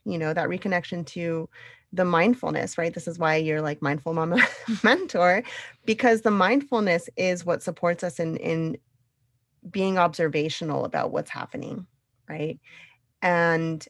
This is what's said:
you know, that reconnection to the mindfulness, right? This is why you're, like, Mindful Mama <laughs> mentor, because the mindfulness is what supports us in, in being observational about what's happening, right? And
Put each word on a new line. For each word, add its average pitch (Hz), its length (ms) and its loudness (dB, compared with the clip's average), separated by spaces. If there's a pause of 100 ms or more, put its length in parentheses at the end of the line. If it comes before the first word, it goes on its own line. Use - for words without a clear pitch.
you 185 120 -4
know, 160 160 -2
that 165 160 0
reconnection 180 580 -4
to 165 420 -4 (440)
the 180 120 2
mindfulness, 175 720 2
right? 165 160 -2
This 175 140 -10
is 170 100 -6
why 160 200 2
you're, 156 240 0
like, 151 200 -4
Mindful 151 320 -2
Mama 170 320 2 (180)
<laughs> 220 200 -2
mentor, 214 600 4 (420)
because 220 360 4
the 220 100 2
mindfulness 202 840 2
is 180 300 -2
what 170 180 -2
supports 175 400 -2
us 175 160 -6
in, 160 180 -2
in 165 400 -2 (920)
being 190 280 0
observational 156 880 0
about 139 260 -2
what's - 180 -4
happening, - 580 -10 (420)
right? 156 300 -6 (640)
And 165 680 2